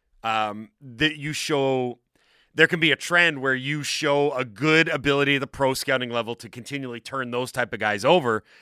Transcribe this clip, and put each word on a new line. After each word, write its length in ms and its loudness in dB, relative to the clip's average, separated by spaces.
um, 480 -4
that 380 -4
you 160 -6
show, 640 -2
there 120 6
can 140 -2
be 100 4
a 60 2
trend 460 2
where 120 2
you 280 -4
show 500 0
a 140 -4
good 420 4
ability 480 2
at 40 -2
the 60 -4
pro 280 0
scouting 340 -2
level 280 -4
to 120 -18
continually 520 -10
turn 300 -8
those 220 -4
type 220 -4
of 60 -10
guys 220 0
over 420 4